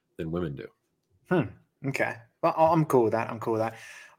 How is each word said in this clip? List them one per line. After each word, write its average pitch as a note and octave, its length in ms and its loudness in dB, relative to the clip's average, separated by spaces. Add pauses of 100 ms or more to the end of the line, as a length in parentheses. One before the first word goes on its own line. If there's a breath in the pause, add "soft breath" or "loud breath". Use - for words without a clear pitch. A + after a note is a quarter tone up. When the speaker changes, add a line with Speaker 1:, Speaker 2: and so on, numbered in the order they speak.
(180)
Speaker 1:
than E2 140 -6
women E2 240 -4
do. - 120 -14 (600)
Speaker 2:
Hmm. - 600 -4
Okay. A2+ 260 -2 (280)
Well, E3 120 2
I-, D#3+ 160 4
I'm D#3+ 140 4
cool C3 200 6
with G#2+ 80 0
that. A2+ 180 0
I'm A#2 80 -8
cool A2+ 140 -2
with A2 100 0
that. A2+ 120 -4 (440 loud breath)